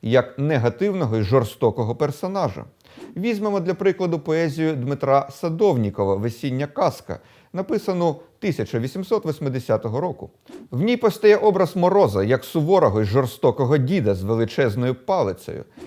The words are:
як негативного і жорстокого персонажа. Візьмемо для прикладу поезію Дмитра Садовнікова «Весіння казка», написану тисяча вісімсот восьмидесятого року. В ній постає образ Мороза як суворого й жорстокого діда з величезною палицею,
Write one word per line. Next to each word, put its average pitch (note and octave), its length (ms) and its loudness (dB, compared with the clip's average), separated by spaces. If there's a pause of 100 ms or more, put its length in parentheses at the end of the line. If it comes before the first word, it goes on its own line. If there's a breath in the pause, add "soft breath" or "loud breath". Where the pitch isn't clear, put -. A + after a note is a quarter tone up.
як A#2+ 360 0
негативного C#3+ 800 0
і A2 60 0
жорстокого A2+ 720 0
персонажа. D3 680 -4 (520 loud breath)
Візьмемо G#3 440 -2
для F3 140 -2
прикладу F3+ 440 0
поезію D#3+ 580 -2
Дмитра C3+ 540 0
Садовнікова C3 840 0
«Весіння B2 520 -4
казка», D3 520 -4 (340 soft breath)
написану F3+ 640 -2 (220 loud breath)
тисяча C#3 400 -4
вісімсот F#3+ 460 -4
восьмидесятого B2+ 760 -4
року. E3+ 300 -8 (400 loud breath)
В B2 120 -4
ній A#3+ 140 0
постає A3 400 4
образ F#3+ 400 2
Мороза F3 480 4
як A#2 200 2
суворого D3+ 560 2
й G#2+ 40 2
жорстокого B2+ 720 2
діда C3 380 2
з F2+ 80 -6
величезною A#2 720 0
палицею, B2 680 -4 (220 loud breath)